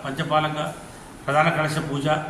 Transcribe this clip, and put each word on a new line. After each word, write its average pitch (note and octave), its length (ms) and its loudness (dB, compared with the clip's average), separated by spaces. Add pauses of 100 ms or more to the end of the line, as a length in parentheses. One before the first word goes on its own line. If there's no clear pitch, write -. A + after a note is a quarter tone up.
పంచపాలక, D3+ 520 2 (680)
ప్రధాన D3+ 320 4
కలశ D3+ 200 0 (120)
పూజ C#3 180 -2 (240)